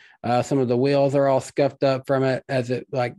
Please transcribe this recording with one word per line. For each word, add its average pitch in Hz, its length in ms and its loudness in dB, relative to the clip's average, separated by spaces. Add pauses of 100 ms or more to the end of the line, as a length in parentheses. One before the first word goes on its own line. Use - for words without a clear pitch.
(240)
Uh, 120 180 0
some 139 160 -2
of 131 80 2
the 120 100 0
wheels 139 380 2
are 139 140 2
all 131 120 2
scuffed 139 440 -2
up 135 240 -2
from 135 160 2
it 131 240 -2
as 127 220 -2
it, 123 200 -6
like, 123 280 -4